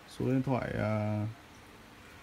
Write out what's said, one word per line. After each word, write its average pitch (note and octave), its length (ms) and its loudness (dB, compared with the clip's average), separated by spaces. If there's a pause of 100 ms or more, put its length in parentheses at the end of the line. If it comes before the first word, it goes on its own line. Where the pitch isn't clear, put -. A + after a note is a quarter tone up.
số - 160 -2
điện B2+ 180 4
thoại, B2+ 280 2
ờ, G#2+ 540 2 (960)